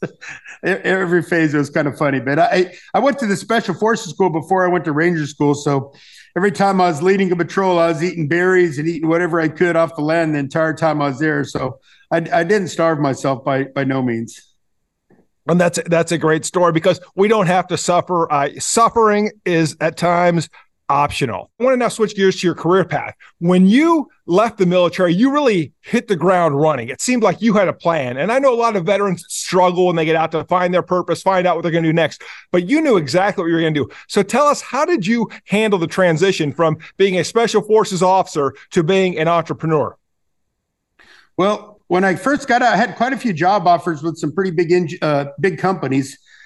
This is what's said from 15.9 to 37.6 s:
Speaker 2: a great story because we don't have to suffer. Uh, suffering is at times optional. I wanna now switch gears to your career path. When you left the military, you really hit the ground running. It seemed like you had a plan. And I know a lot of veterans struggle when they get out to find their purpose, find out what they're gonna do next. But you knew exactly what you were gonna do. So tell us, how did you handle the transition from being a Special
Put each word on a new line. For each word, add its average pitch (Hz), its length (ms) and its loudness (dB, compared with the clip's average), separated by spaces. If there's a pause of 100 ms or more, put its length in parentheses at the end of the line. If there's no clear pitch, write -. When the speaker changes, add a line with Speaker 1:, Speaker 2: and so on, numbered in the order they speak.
Speaker 2:
a 165 60 -2
great 156 260 0
story 175 280 2
because 160 280 0 (140)
we 190 120 2
don't 214 200 2
have 180 220 0
to 165 100 -4
suffer. 175 520 0
Uh, 143 280 0
suffering 214 720 2 (160)
is 165 340 0
at 156 160 -2
times 175 540 0 (400)
optional. 139 680 -2
I 226 60 -2
wanna 254 140 2
now 233 100 -2
switch 214 260 -2
gears 190 280 2
to 185 40 -2
your 165 80 0
career 175 300 0
path. 123 300 -6 (240)
When 180 280 4
you 302 440 2 (160)
left 214 320 0
the 190 80 2
military, 175 480 2
you 247 180 2
really 220 480 0
hit 240 260 -4
the 196 100 -2
ground 170 440 2
running. 135 300 0
It - 100 -12
seemed 247 220 0
like 185 180 0
you 208 140 2
had 202 120 4
a 151 60 -2
plan. 135 460 -4
And 170 120 -2
I 247 80 0
know 277 140 4
a 233 80 -2
lot 233 160 0
of 175 80 -2
veterans 190 460 -2
struggle 180 560 0
when 175 100 0
they 165 80 0
get 160 120 0
out 160 160 -2
to 160 120 -4
find 180 300 0
their 175 80 2
purpose, 175 400 -4
find 185 240 2
out 170 100 2
what 165 60 -6
they're 165 100 -2
gonna 165 160 0
do 160 60 2
next. 165 280 0 (300)
But 180 160 0
you 302 140 2
knew 254 160 2
exactly 180 440 0
what 165 60 -4
you 170 60 0
were 165 80 0
gonna 160 100 0
do. 143 160 -2 (180)
So - 160 -2
tell 240 240 0
us, 285 140 0
how 269 240 -4
did 320 220 0
you 233 240 0 (160)
handle 202 320 0
the 165 80 -2
transition 170 640 0
from 160 240 0 (220)
being 190 200 2
a 165 60 0
Special 220 380 0